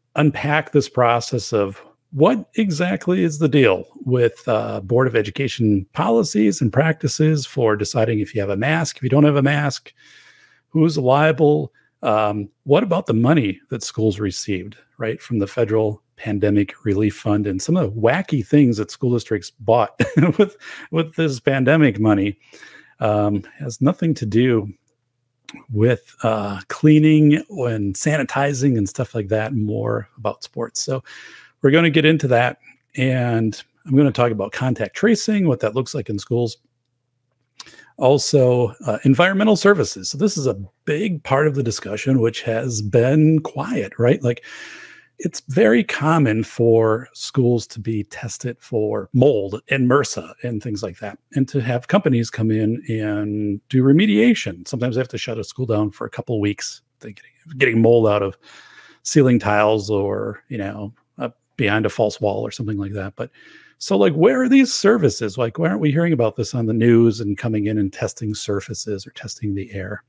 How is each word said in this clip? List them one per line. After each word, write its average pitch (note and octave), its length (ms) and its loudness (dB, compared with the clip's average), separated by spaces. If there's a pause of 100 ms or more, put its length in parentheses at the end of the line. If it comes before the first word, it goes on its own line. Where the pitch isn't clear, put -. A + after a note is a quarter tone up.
(160)
unpack D3+ 560 0
this C#3+ 160 2
process A#2+ 640 0
of G2+ 320 -2 (280)
what F#3+ 360 2 (100)
exactly F3+ 640 -2
is D3+ 160 -2
the D#3+ 80 2
deal A#2 400 4 (180)
with, B2 420 0
uh, A2 340 -2
Board A#2 260 2
of A#2 80 -4
Education G#2+ 760 0
policies G#3 680 2
and A#2 100 0
practices D#3 760 0
for A2 280 0
deciding A2 440 -2
if G#2 160 -6
you G#2+ 60 -2
have G2+ 100 -4
a G2+ 40 -4
mask, C#3+ 420 -2
if - 40 -12
you B2+ 80 -4
don't C#3 140 4
have D3 140 4
a C#3 40 2
mask, C#3+ 500 -2 (800)
who's D#3+ 260 2
liable, D3 760 2 (300)
um, G#2+ 460 0 (160)
what D3+ 180 4
about F#3 240 -2
the - 80 0
money A#2 440 2 (120)
that B2 100 -8
schools G#2+ 380 -2
received, G2 580 -6 (220)
right, A2+ 200 -6
from A#2 200 -6
the F#2+ 80 -2
federal A2 560 -2 (120)
pandemic G#2 680 -2
relief G#2 300 0
fund G#2 320 -2
and F#2+ 160 -6
some E3 120 0
of B2+ 200 -2
the A2+ 40 -8
wacky C3 460 0
things C3 320 4
that G#2 140 -6
school B2+ 200 -4
districts A2 380 -4 (120)
bought A2 380 2 (160)
<laughs> E3 220 2
with, G3+ 180 2 (360)
with D#3+ 240 -4
this D3 240 -2
pandemic C3+ 600 2
money, G#2 380 2 (640)
um, G#2 420 0 (160)
has B2+ 240 -8
nothing E3 320 0
to - 140 -4
do A2 440 2 (1000)
with, A#2 520 0
uh, G#2 440 -2
cleaning D3+ 680 6
and A#2 580 -4
sanitizing C#3 840 -2
and G2+ 140 -2
stuff - 240 -8
like G#2+ 140 -4
that, G#2+ 260 -4
more A2 640 -4
about G#2+ 260 -8
sports. - 380 -10
So C3 220 -6 (580)
we're C#3 80 4
gonna E3 220 4
get D3 140 2
into D3+ 240 2
that, B2 280 2 (400)
and A#2+ 640 -2 (240)
I'm C3+ 100 -2
gonna C#3+ 160 6
talk B2 200 0
about G2+ 200 -4
contact A#2+ 440 -4
tracing, G#3 520 0
what B2+ 120 2
that G#2+ 160 -2
looks B2+ 180 -4
like C3 160 -8
in G#2+ 80 -6
schools. A#2 400 -4 (1400)
Also, B2+ 760 2 (140)
uh, G#2+ 160 -2
environmental F#3+ 520 4
services. D#3 540 0
So - 80 -10
this G3 200 -2
is C3+ 100 -2
a G2+ 120 -2 (260)
big E3 380 -4
part C#3 220 0
of D3+ 80 2
the C#3 80 -2
discussion, A#2 580 -2
which A2+ 220 -2
has A2+ 400 -4
been C#3+ 600 4
quiet, C#3 580 -8
right? B2+ 240 2
Like, A#2+ 200 -2 (760)
it's - 280 -8
very G#3+ 360 2
common C#3 600 0
for A2+ 720 2
schools A#2+ 540 -2
to - 120 -14
be G#2+ 260 -6
tested - 540 -12
for G#2+ 540 -6
mold A2+ 560 2
and C3 200 2
mrsa - 520 0
and A#2 200 -6
things G#2 220 -8
like F2+ 160 -10
that, G2+ 180 -12 (160)
and C3+ 140 0
to C#3 140 -4
have A#2+ 260 -4
companies C3 440 0
come A2 200 -2
in A2 380 -2
and G#2 800 -4
do C3 140 2
remediation. F#3 840 2
Sometimes A#2+ 280 -4
they B2 40 -2
have C3 100 -4
to B2 100 -12
shut A2+ 180 -8
a A2 60 -8
school B2+ 240 -8
down G#2+ 240 -2
for - 140 -10
a A#2 40 -12
couple - 260 -8
of G#2+ 60 -2
weeks. - 400 -4 (180)
They G#2+ 140 -18
getting, - 440 -20
getting B2 240 2
mold A2+ 260 4
out G#2 160 0
of G2 140 -8 (680)
ceiling B2+ 360 4
tiles G#2 500 0
or, G2+ 600 -4
you B2 80 -10
know, G#2 360 -10 (260)
uh, B2 100 -8 (280)
behind G#2+ 280 0
a G#2 40 0
false - 300 -2
wall G#2 260 -2
or A2+ 60 -8
something G#2+ 280 -6
like G2 140 -8
that. G2 220 -10
But - 140 -10 (480)
so, - 180 -2
like, G3 180 4
where A3+ 280 2
are B3+ 80 0
these C4+ 240 6
services? D3 640 0
Like, A#2+ 200 -4
why E3 120 -2
aren't G3+ 100 -2
we D3+ 120 2
hearing E3+ 200 0
about A#2 240 0
this A#2+ 200 -6
on A#2+ 100 -2
the G#2+ 80 -2
news A#2 480 4
and G2+ 160 -4
coming G#2+ 300 -4
in G#2+ 100 -2
and G2 160 -2
testing G#2+ 400 -6
surfaces G2+ 720 -8
or - 40 -20
testing - 420 -10
the G2 200 -8
air? G2 340 -10